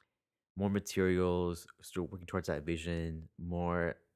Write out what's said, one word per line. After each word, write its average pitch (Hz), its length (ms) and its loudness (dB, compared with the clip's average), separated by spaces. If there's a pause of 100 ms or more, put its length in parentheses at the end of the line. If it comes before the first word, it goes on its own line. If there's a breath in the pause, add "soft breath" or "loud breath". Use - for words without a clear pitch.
(560)
more 98 140 2
materials, 90 1000 2 (140)
still - 220 -6
working 87 240 -8
towards 90 200 -2
that 73 160 0
vision, 82 680 -4 (100)
more 87 580 0 (180)